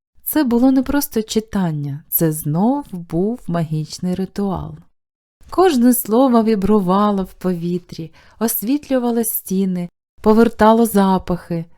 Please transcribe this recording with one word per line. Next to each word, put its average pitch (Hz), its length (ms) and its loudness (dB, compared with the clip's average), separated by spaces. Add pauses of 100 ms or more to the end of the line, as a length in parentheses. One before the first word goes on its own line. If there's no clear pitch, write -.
(240)
Це 302 200 0
було 240 260 2
не 262 120 2
просто 226 400 -4
читання, 160 840 -4
це 165 240 0
знов 175 600 -2
був 185 540 -6
магічний 165 680 -6
ритуал. 180 600 -6 (760)
Кожне 254 440 4
слово 233 480 2
вібрувало 202 800 2
в 185 100 -10
повітрі, 175 800 -8 (260)
освітлювало 240 840 -2
стіни, 185 640 -4 (340)
повертало 226 640 4
запахи, 185 800 -2 (140)